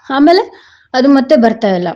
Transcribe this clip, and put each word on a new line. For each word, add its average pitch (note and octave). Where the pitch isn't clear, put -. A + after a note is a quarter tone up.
ಆಮೇಲೆ D#4+
ಅದು C4
ಮತ್ತೆ C#4
ಬರ್ತಾ A3+
ಇಲ್ಲ. F3+